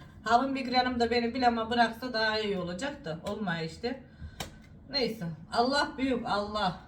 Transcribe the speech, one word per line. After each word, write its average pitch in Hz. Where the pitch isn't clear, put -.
Havım 269
migrenim 247
de 226
beni 233
bileme 233
bıraksa 240
daha 220
iyi 196
olacak 185
da. 165
Olmuyor 196
işte. 254
Neyse. 220
Allah 262
büyük, 254
Allah. 208